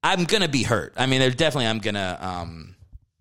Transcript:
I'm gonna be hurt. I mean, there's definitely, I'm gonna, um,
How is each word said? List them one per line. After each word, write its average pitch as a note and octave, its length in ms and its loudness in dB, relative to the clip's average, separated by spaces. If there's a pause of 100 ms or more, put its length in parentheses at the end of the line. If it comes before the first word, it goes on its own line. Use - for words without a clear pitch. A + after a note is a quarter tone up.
I'm F3+ 220 2
gonna F#3+ 240 2
be C3+ 140 2
hurt. G#2 340 0
I B2+ 100 0
mean, C3 140 2
there's B2+ 160 4
definitely, C#3 320 2
I'm A2 100 0
gonna, G2+ 420 -4
um, E2+ 560 -8 (440)